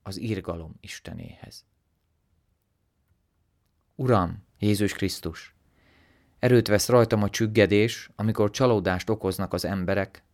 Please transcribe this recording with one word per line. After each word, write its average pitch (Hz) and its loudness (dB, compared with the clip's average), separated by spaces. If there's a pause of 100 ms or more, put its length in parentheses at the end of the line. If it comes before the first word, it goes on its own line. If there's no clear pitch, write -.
az 98 -12
irgalom 87 -8
Istenéhez. - -16 (2250)
Uram, 98 0 (120)
Jézus 104 0
Krisztus, - -8 (840)
erőt 123 4
vesz 101 2
rajtam 117 4
a 101 0
csüggedés, 107 2
amikor 104 0
csalódást 95 0
okoznak 95 -4
az 90 -4
emberek, 95 -4 (100)